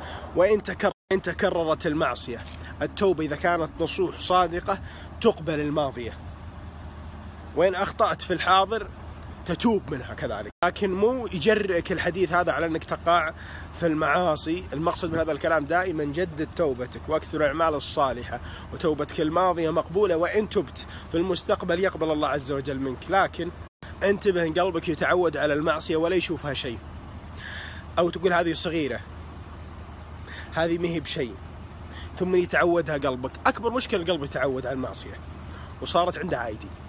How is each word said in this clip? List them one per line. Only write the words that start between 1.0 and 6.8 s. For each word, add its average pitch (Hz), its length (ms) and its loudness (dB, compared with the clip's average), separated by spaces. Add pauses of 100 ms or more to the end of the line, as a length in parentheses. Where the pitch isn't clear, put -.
إن 190 100 2
تكررت 170 640 0
المعصية. 135 580 0 (380)
التوبة 156 420 2
إذا 143 120 -2
كانت 165 340 0 (100)
نصوح 165 400 0
صادقة 180 580 2 (420)
تقبل 160 400 4
الماضية، 143 580 -2 (1400)